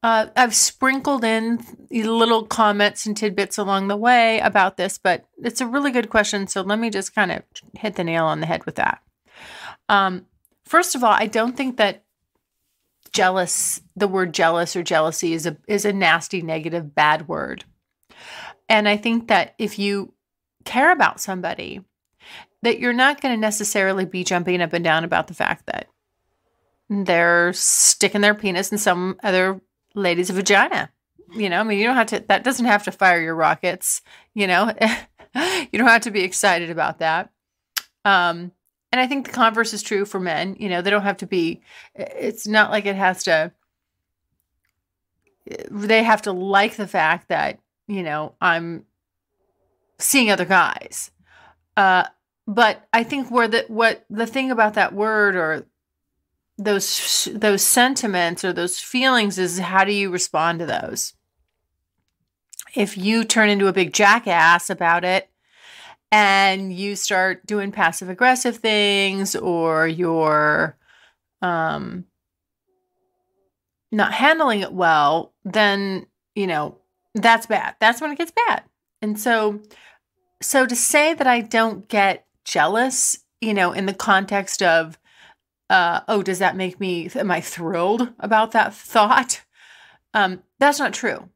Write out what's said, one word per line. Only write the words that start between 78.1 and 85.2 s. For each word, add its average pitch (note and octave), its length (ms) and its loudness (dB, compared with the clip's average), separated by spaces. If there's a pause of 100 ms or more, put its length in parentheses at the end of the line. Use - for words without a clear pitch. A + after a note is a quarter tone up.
it C#4+ 60 -10
gets E4 160 -6 (140)
bad. - 160 -2 (380)
And G#3 180 -4
so, G#3+ 420 0 (800)
so C4+ 240 2
to A#3+ 100 -4
say D4+ 380 2
that D4+ 140 0
I A#3+ 140 2
don't A3 460 -2
get G3 380 0 (180)
jealous, G#3+ 760 0 (200)
you A3 140 -2
know, F#3 180 2
in G3 140 -4
the G3 80 -4
context G3 720 0
of, E3 340 2 (720)